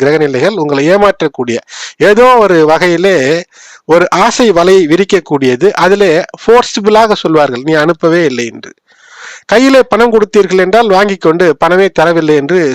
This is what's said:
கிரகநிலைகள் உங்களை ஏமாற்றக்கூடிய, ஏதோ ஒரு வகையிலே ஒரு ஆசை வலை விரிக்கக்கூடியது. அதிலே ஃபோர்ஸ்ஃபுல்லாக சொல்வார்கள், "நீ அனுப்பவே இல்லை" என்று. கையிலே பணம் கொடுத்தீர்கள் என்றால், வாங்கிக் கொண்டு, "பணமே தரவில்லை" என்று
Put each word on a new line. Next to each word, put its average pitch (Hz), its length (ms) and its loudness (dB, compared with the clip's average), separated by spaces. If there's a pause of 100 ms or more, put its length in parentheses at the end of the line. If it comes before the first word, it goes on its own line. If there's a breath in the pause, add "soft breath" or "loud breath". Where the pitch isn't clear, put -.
கிரகநிலைகள் 147 560 -2
உங்களை 147 300 -2
ஏமாற்றக்கூடிய, 170 680 -2 (400 loud breath)
ஏதோ 226 420 4
ஒரு 185 280 2
வகையிலே 170 800 0 (400 loud breath)
ஒரு 175 260 2
ஆசை 220 420 0
வலை 175 340 2
விரிக்கக்கூடியது. 156 840 -2
அதிலே 185 520 0 (240)
ஃபோர்ஸ்ஃபுல்லாக 220 640 2
சொல்வார்கள், 147 500 -2
"நீ 156 120 -2
அனுப்பவே 165 500 0
இல்லை" 120 280 -4
என்று. - 200 -20 (720 loud breath)
கையிலே 262 380 2
பணம் 233 300 0
கொடுத்தீர்கள் 202 460 0
என்றால், 202 300 0
வாங்கிக் 196 320 0
கொண்டு, 165 360 0
"பணமே 185 320 0 (120)
தரவில்லை" 160 340 0
என்று 147 400 -2